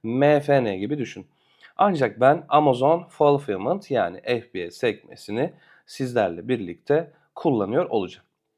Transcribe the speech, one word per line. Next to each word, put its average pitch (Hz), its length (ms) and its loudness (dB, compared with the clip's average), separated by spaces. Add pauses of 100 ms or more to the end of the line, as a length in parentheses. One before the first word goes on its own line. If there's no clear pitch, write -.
M 143 360 4
F 143 240 2
N 101 140 -2
gibi 110 200 -6
düşün. 110 280 -10 (520)
Ancak 139 420 0
ben 143 300 4
Amazon 147 600 2
Fulfillment 143 840 0
yani 95 300 -2
F 117 320 -6
B 90 140 -6
A 85 40 -14
sekmesini 120 800 -6 (320)
sizlerle 107 640 -4
birlikte 127 640 -4 (240)
kullanıyor 117 500 0
olacağım. 98 400 -6 (320)